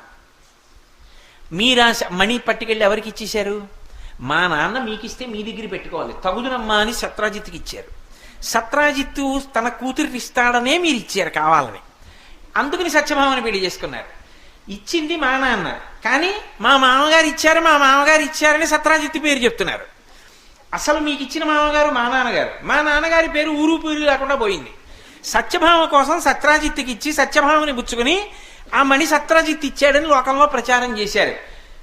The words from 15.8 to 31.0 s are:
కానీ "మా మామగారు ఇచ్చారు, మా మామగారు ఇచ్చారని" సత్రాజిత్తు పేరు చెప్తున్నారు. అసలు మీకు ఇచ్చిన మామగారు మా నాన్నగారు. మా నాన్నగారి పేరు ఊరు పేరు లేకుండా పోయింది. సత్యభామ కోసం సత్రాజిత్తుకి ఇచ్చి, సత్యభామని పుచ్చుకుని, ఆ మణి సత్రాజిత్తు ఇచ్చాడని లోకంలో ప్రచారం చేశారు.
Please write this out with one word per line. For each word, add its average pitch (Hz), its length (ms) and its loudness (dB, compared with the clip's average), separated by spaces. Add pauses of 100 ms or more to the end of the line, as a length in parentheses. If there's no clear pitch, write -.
కానీ 302 300 0 (260)
"మా 254 160 6
మామగారు 285 500 4
ఇచ్చారు, 311 340 2
మా 320 180 6
మామగారు 285 440 4
ఇచ్చారని" 302 440 2
సత్రాజిత్తు 302 520 0
పేరు 294 200 0
చెప్తున్నారు. 160 460 -2 (920)
అసలు 302 240 0
మీకు 294 240 -4
ఇచ్చిన 320 220 -6
మామగారు 302 460 2
మా 240 180 0
నాన్నగారు. 233 420 0 (120)
మా 240 180 0
నాన్నగారి 320 480 2
పేరు 302 220 -2
ఊరు 311 320 0
పేరు 302 180 -4
లేకుండా 277 340 0
పోయింది. 196 360 -2 (540)
సత్యభామ 339 600 2
కోసం 302 360 2
సత్రాజిత్తుకి 269 720 0
ఇచ్చి, 294 200 -6
సత్యభామని 294 600 2
పుచ్చుకుని, 254 580 -2 (440)
ఆ 254 80 4
మణి 269 240 2
సత్రాజిత్తు 311 600 2
ఇచ్చాడని 285 400 2
లోకంలో 269 400 4
ప్రచారం 247 520 0
చేశారు. 196 340 0 (500)